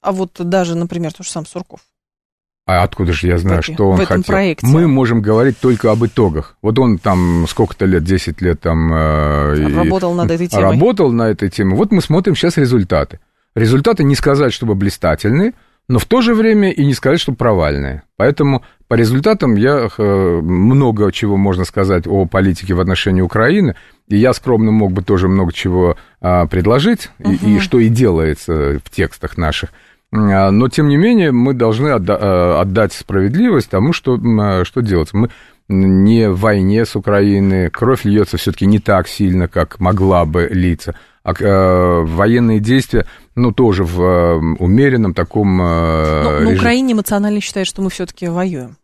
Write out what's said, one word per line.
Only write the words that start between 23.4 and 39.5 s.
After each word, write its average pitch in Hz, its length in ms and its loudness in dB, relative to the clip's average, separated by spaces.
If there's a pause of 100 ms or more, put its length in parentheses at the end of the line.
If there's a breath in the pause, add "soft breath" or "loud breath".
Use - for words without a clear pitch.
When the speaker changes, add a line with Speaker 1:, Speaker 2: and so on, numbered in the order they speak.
Speaker 2:
И 104 100 -2
я 123 160 4
скромно 110 380 0
мог 107 220 2
бы 92 100 -4
тоже 95 240 0
много 95 260 0
чего, 90 440 0 (240 soft breath)
а, 90 260 0
предложить, 123 720 0
и, - 160 -2
и 95 200 -2
Speaker 1:
Мгм. 98 60 2
Speaker 2:
что 123 200 0
и 113 80 4
делается 80 960 0
в - 60 -20
текстах - 460 -6
наших. 80 340 -4 (440 soft breath)
А, 98 360 2
но, 113 180 2
тем 151 200 0
не 143 100 2
менее, 190 340 2
мы 127 220 2
должны 117 340 0
отда-, 104 320 0
э, 90 400 2
отдать 98 320 0
справедливость 127 800 -2
тому, 113 240 0
что, - 220 -2
м, 110 240 0
э, 95 240 0
что - 180 -6
делается. 92 340 -2
Мы 117 140 0 (380 loud breath)
не 98 600 4
в 92 120 0
войне 104 440 2
с - 120 -10
Украиной, 98 720 2
кровь 120 340 -2
льется 101 320 0
все-таки 92 300 -2
не 104 120 4
так 95 300 0
сильно, 92 400 -2
как - 320 -4